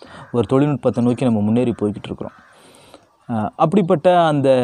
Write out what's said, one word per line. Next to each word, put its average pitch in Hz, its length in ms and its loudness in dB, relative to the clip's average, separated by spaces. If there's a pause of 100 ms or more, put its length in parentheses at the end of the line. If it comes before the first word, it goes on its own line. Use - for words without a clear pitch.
(320)
ஒரு 120 140 0
தொழில்நுட்பத்தை 131 580 0
நோக்கி 123 200 -2
நம்ம 113 160 0
முன்னேறி 120 300 0
போய்கிட்டு 104 340 -4
இருக்கிறோம். 107 280 -12 (960)
அஹ், 110 280 -4
அப்படிப்பட்ட 175 720 2
அந்த 143 220 0 (160)